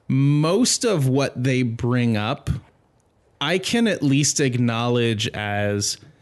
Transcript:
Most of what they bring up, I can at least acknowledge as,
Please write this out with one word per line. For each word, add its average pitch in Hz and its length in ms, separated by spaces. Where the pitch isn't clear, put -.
Most 147 760
of 170 240
what 131 340
they 127 220
bring 120 540
up, 110 320
I 165 200
can 233 280
at - 160
least 143 380
acknowledge 120 880
as, 104 680